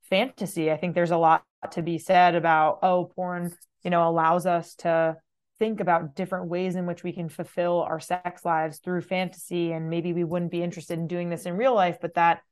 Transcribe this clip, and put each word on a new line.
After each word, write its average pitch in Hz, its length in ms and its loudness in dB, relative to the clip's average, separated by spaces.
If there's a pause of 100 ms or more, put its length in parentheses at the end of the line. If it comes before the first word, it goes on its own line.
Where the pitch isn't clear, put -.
fantasy. 185 600 0
I 156 60 2
think 170 200 -4
there's 170 160 2
a 170 60 2
lot 160 260 4 (280)
to 175 100 -6
be 165 160 -4
said 180 380 6
about, 156 480 2
oh, 180 320 2
porn, 175 380 -6 (300)
you 175 60 -4
know, 170 180 4
allows 165 380 2
us 170 300 -2
to 165 420 0 (420)
think 220 200 -2
about 165 360 0
different 180 320 -6
ways 180 280 -2
in 180 120 -4
which 175 160 -8
we 175 80 -4
can 170 180 -8
fulfill 175 520 -2
our 156 180 -4
sex 180 460 -6
lives 160 340 -2
through 180 220 -4
fantasy. 175 720 -4
And 160 160 -6
maybe 170 240 -2
we 175 100 0
wouldn't 170 260 -2
be 170 140 -4
interested 170 340 -8
in 165 100 -4
doing 175 220 -4
this 165 160 -8
in 175 120 -6
real 247 180 2
life, 175 260 2
but 165 140 -6
that 170 260 2 (100)